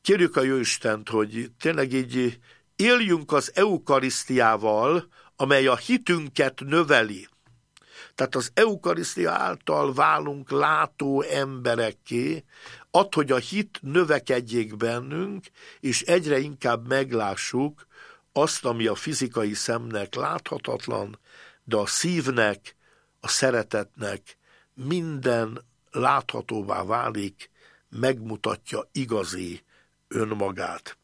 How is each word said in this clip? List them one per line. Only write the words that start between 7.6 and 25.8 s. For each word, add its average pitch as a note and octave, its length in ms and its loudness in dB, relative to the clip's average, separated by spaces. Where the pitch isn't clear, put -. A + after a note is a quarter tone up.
Tehát - 200 -2
az B2+ 180 -2
eukarisztia F3 760 0
által D#3+ 640 0
válunk D3 560 0
látó D3 720 0
emberekké, C3 1200 -2
add, G3 240 4
hogy C#3+ 160 2
a B2+ 60 4
hit F#3+ 440 -4
növekedjék B2 960 0
bennünk, C#3 680 -4
és B2 220 -2
egyre D#3 380 2
inkább B2 480 -4
meglássuk B2+ 1000 -2
azt, D3+ 340 0
ami A#2 200 0
a G#2 100 2
fizikai A2+ 580 -4
szemnek A2+ 640 -4
láthatatlan, B2 1040 -6
de A#2 120 -2
a G#2 100 2
szívnek, B2+ 880 0
a - 80 -10
szeretetnek G#2+ 1120 -2
minden C3 920 -4